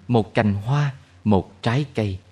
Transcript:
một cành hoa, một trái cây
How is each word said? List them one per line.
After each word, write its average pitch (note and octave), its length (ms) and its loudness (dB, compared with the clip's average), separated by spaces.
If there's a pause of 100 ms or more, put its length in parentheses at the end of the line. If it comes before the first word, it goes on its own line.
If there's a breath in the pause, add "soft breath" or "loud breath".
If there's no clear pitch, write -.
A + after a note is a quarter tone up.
một A2+ 260 0
cành G#2+ 200 2
hoa, C3 400 -2 (300 soft breath)
một G2 380 0
trái B2+ 220 0 (100)
cây G2+ 240 -4 (140)